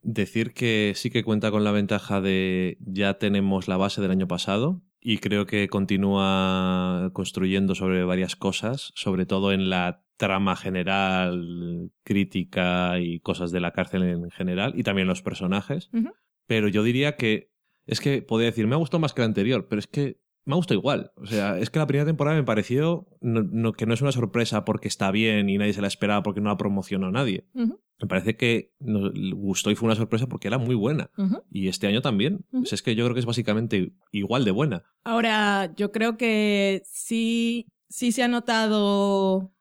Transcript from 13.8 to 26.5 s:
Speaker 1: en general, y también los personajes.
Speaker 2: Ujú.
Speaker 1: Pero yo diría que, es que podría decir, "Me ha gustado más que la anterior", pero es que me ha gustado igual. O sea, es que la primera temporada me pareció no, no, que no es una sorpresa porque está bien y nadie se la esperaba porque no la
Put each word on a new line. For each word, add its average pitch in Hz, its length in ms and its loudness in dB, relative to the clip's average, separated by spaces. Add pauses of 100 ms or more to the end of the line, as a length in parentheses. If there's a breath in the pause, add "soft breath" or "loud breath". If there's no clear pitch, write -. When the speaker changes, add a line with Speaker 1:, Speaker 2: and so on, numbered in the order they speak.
Speaker 1:
en 87 280 -2
general, 92 440 -4
y 120 80 -4
también 95 240 0
los 92 140 -2
personajes. 98 720 -4
Speaker 2:
Ujú. 233 160 -2 (360)
Speaker 1:
Pero 110 220 0
yo 104 160 2
diría 131 320 2
que, 107 360 -2 (340)
es - 160 -4
que 135 200 0
podría 113 280 0
decir, 107 180 0
"Me 123 80 2
ha 156 40 2
gustado 165 200 0
más 151 140 0
que - 80 -2
la 117 60 4
anterior", 104 420 0
pero 104 100 0
es - 80 -8
que 143 320 -4 (260)
me 139 80 -2
ha 165 40 2
gustado 139 220 2
igual. - 360 -2
O - 100 -16
sea, 101 340 0
es 113 100 -2
que 160 100 0
la 151 80 0
primera 143 200 2
temporada 151 280 2
me 151 80 2
pareció 123 640 0 (140)
no, 113 220 2
no, 113 300 0
que - 120 -2
no 117 80 2
es 117 80 0
una 139 100 2
sorpresa 117 540 0
porque - 220 -2
está 98 240 0
bien 104 380 4
y 98 80 2
nadie 104 160 2
se 98 80 -2
la 101 60 0
esperaba 104 360 0
porque 104 180 -2
no 107 80 0
la 104 80 0